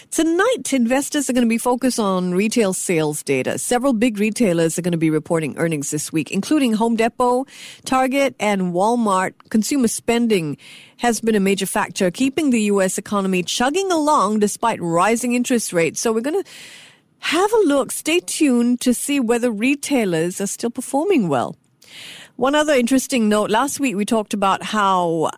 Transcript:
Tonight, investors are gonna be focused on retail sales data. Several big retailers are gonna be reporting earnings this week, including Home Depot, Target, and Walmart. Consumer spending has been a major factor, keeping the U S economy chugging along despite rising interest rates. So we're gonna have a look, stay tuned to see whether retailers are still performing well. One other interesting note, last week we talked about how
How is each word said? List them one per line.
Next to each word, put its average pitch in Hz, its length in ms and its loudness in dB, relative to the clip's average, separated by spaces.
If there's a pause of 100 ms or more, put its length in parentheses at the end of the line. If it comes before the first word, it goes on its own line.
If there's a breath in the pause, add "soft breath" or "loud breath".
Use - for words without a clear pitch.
(100)
Tonight, 349 600 0
investors 269 560 0
are 247 60 -2
gonna 247 100 4
be 226 140 2
focused 247 420 0
on 185 320 0
retail 208 400 2
sales 156 500 -2
data. 131 360 -2
Several 247 340 0
big 214 260 0
retailers 185 600 0
are 180 40 -6
gonna 175 140 -2
be 160 140 2
reporting 156 480 -2
earnings 156 320 -2
this 151 200 -6
week, 160 200 -4
including 254 420 0
Home 226 240 0
Depot, 247 480 0 (400 loud breath)
Target, 262 560 0
and 196 320 0
Walmart. 196 640 2 (160)
Consumer 233 380 0
spending 220 680 0 (400 loud breath)
has 240 240 0
been 220 140 0
a 202 60 2
major 196 260 0
factor, 185 440 -2
keeping 269 380 0
the 233 140 2
U 202 180 2
S 190 160 0
economy 190 460 -2
chugging 330 500 0
along 285 460 2
despite 208 420 0
rising 214 540 0
interest 247 400 0
rates. 165 260 0
So 226 140 0
we're 226 80 -2
gonna 330 220 -2 (720 loud breath)
have 381 340 0
a 427 140 4
look, 277 260 0
stay 339 280 -2
tuned 247 600 2
to 247 140 2
see 285 260 -2
whether 233 300 0
retailers 208 920 0
are 202 60 -2
still - 240 -6
performing 277 580 0
well. 120 300 -2 (800 loud breath)
One 269 180 0
other 302 180 2
interesting 247 560 2
note, 208 220 2
last 254 280 0
week 254 180 -2
we 208 100 -2
talked 220 260 0
about 196 300 0
how 180 760 0